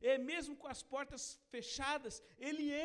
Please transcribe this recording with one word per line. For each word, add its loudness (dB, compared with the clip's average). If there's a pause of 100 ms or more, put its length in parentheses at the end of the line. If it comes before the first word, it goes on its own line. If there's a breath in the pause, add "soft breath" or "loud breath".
é, 8 (140)
mesmo -2
com -8
as -10 (120)
portas -4 (300)
fechadas, -2 (260 loud breath)
ele 0 (200)